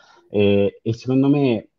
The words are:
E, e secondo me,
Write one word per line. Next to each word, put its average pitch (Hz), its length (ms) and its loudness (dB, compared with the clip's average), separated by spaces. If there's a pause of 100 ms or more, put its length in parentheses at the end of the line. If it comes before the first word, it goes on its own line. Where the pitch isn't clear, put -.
(300)
E, 101 520 0
e 113 120 -4
secondo 131 360 0
me, 135 500 0